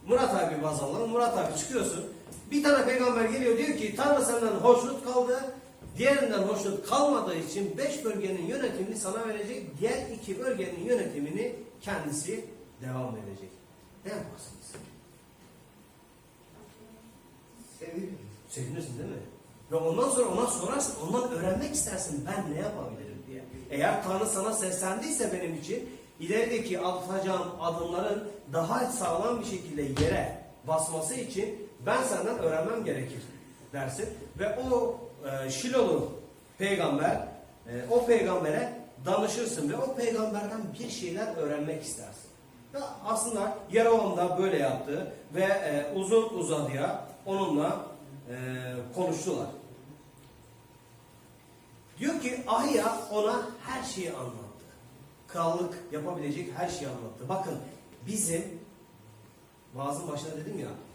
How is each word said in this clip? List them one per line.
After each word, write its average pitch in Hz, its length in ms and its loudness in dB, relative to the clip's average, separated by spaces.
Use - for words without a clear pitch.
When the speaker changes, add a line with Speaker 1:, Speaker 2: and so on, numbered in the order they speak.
Speaker 1:
Murat 247 280 6
abi 160 280 2
baz 151 200 0
alalım. - 280 -2
Murat 233 280 4
abi - 200 0
çıkıyorsun. - 460 -2
Bir 285 120 4
tane 285 240 8
peygamber 247 380 4
geliyor, 247 340 4
diyor 285 200 2
ki, 214 180 -2
"Tanrı 285 280 6
senden 233 280 2
hoşnut 240 520 6
kaldı." 247 500 2
Diğerinden 240 440 6
hoşnut 196 460 0
kalmadığı 240 480 4
için 196 420 -2
beş 277 260 0
bölgenin 196 420 0
yönetimini 220 500 -2
sana 220 320 -2
verecek. 208 520 -6
Diğer 247 300 0
iki 208 280 -6
bölgenin 196 460 -2
yönetimini 208 680 0
kendisi 196 640 -4
devam 127 340 -4
edecek. 98 340 -12
Ne 190 80 -6
yaparsınız? - 580 -12
Speaker 2:
Seviniriz. 170 360 -8
Speaker 1:
Sevinirsin 127 500 -8
değil - 120 -8
mi? - 60 -8
Ve 160 40 2
ondan 170 340 2
sonra 254 180 4
ona 208 180 2
sorarsın, 247 480 -2
ondan 247 260 0
öğrenmek 190 420 0
istersin, 156 520 -2
"Ben 185 280 -2
ne 151 40 -4
yapabilirim?" - 720 -6
diye. 131 160 -12
Eğer 143 340 2
Tanrı 190 220 0
sana 208 260 0
seslendiyse 196 800 -2
benim 175 220 -2
için, 196 340 -6
ilerideki 214 600 0
atacağım 185 680 0
adımların 175 680 -2
daha 196 340 2
sağlam 196 540 0
bir - 60 -4
şekilde 156 360 -4
yere 135 560 2
basması 160 460 0
için - 540 -4
ben 247 160 4
senden 214 360 0
öğrenmem 165 460 0
gerekir 131 380 -4
dersin. 135 360 -4
Ve 208 200 0
o, 247 420 2
e, 131 40 -4
Şilolu 240 600 2
peygamber, 156 720 2
e, 120 220 -6
o 233 160 6
peygambere 185 640 4
danışırsın 208 640 2
ve 220 40 -2
o 262 180 0
peygamberden 220 680 0
bir 240 120 -6
şeyler 185 460 -4
öğrenmek 147 460 -2
istersin. - 480 -12
Ve 277 40 -4
aslında 214 540 0
Yerovam 220 440 6
da 180 220 2
böyle 185 200 4
yaptı 139 540 0
ve, 185 100 2
e, 160 500 2
uzun 220 340 4
uzadıya 143 640 0
onunla, 190 600 2
e, 123 40 -8
konuştular. 165 520 0
Diyor 294 220 0
ki 247 260 -4
Ahiya 226 500 4
ona 214 300 2
her 254 180 -4
şeyi 175 280 -6
anlattı. 120 280 -8
Krallık 170 460 0
yapabilecek 151 640 -4
her 175 120 0
şeyi 151 200 -6
anlattı. 120 400 -10
Bakın 185 300 -2
bizim, 170 380 0
vaazın 143 340 -4
başında 151 280 -6
dedim 190 240 -8
ya - 80 -6